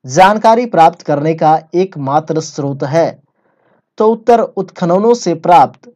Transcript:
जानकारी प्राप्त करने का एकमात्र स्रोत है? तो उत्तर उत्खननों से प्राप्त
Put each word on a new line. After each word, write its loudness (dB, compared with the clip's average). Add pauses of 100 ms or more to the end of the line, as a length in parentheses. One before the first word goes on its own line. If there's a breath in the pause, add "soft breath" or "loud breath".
जानकारी 2
प्राप्त 0
करने -2
का 0 (160)
एकमात्र -4
स्रोत -8
है? -4 (760)
तो 0
उत्तर 2
उत्खननों -2
से -2
प्राप्त 0